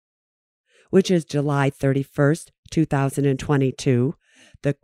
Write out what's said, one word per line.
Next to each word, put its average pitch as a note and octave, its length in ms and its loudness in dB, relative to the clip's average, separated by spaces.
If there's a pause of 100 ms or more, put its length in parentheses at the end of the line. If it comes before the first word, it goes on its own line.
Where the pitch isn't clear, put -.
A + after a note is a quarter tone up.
(920)
which F#3+ 200 2
is E3+ 140 2
July C#3+ 460 0
thirty-first, C#3 800 -2 (200)
two D#3+ 140 0
thousand C#3 420 -2
and C3+ 120 0
twenty-two, C3+ 760 0 (480)
the D3 220 -2